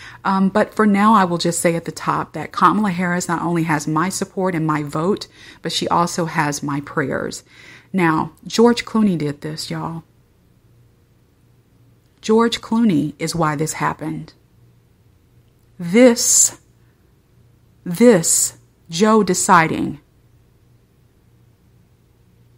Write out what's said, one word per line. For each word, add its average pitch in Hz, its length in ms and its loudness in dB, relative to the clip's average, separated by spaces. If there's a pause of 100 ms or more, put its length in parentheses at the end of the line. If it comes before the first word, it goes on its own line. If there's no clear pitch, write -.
(240)
Um, 190 240 0
but 214 260 0
for 214 120 2
now, 208 280 4
I 190 100 6
will 175 140 -2
just 170 220 -2
say 170 140 2
at 165 120 -6
the 160 60 -10
top 156 420 -6
that - 180 -12
Kamala 190 380 2
Harris 175 380 -4
not 165 140 -4
only 170 220 0
has 151 240 -2
my 156 200 -2
support 190 460 -4
and 160 120 -2
my 151 160 -2
vote, 160 440 -4 (360)
but 165 100 -8
she - 160 -6
also 170 380 -2
has 151 360 -4
my 143 180 -6
prayers. - 600 -4 (500)
Now, 160 400 0 (140)
George 233 380 2
Clooney 208 320 0
did 147 240 -6
this, 156 300 -12
y'all. 160 340 -10 (2250)
George 226 400 0
Clooney 185 580 0
is 165 160 -6
why 156 220 -2
this 156 180 -4
happened. 156 600 -6 (1500)
This, 233 800 4 (1200)
this 180 720 2 (320)
Joe 214 360 2
deciding 180 760 2 (2500)